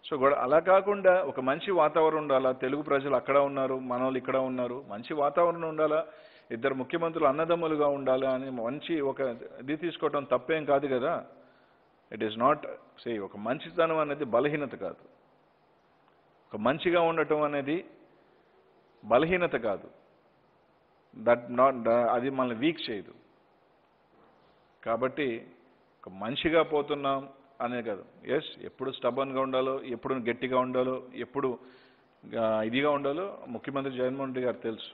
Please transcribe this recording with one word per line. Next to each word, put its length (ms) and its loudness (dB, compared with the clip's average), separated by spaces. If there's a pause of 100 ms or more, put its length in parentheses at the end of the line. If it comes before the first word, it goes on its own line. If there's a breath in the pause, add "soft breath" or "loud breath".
So 160 -4
గొడ-, 240 6
అలా 140 6
కాకుండా 640 4
ఒక 160 -4
మంచి 320 -2
వాతావరణం 500 4
ఉండాలా. 300 2
తెలుగు 300 -2
ప్రజలు 340 0
అక్కడ 220 2
ఉన్నారు, 420 2
మనోళ్ళు 380 -2
ఇక్కడ 200 -2
ఉన్నారు, 520 -2
మంచి 240 -8
వాతావరణం 560 2
ఉండాలా, 360 2 (460 loud breath)
ఇద్దరు 220 0
ముఖ్యమంత్రులు 540 0
అన్నదమ్ములుగా 600 2
ఉండాలా 440 2
అని 200 -4
మంచి 500 -4
ఒక 180 -2 (400)
ఇది 160 -4
తీసుకోవటం 480 -2
తప్పేం 420 0
కాదు 220 4
కదా. 380 0 (840 soft breath)
It 100 -8
is 220 -2
not, 160 4 (420)
see, 180 -4
ఒక 180 -10
మంచితనం 600 -2
అనేది 280 -2
బలహీనత 500 0
కాదు, 280 -8 (1400)
ఒక 100 -12
మంచిగా 440 2
ఉండటం 400 2
అనేది 440 -2 (1160)
బలహీనత 520 2
కాదు. 320 -4 (1400)
That 180 4 (180)
not, 300 4
అది 400 2
మనల్ని 260 -2
weak 340 -2
చేయదు. 240 -10 (1700)
కాబట్టి 640 -2 (520)
ఒక 100 -18
మంచిగా 540 0
పోతున్నాం 680 -2 (320)
అనే 200 -4
కాదు. 240 -6 (200)
ఎస్, 240 -2 (200)
ఎప్పుడు 220 -6
స్టబర్న్‌గా 500 -2
ఉండాలో, 420 -2
ఎప్పుడు 300 -4
గట్టిగా 460 0
ఉండాలో, 560 -2
ఎప్పుడు, 440 -4 (840 loud breath)
ఆ, 200 2
ఇదిగా 280 0
ఉండాలో 580 -2
ముఖ్యమంత్రి 500 -6
జగన్మోహన్ 380 -4
రెడ్డి 120 -2
గారు 200 -4
తెలుసు. 260 -8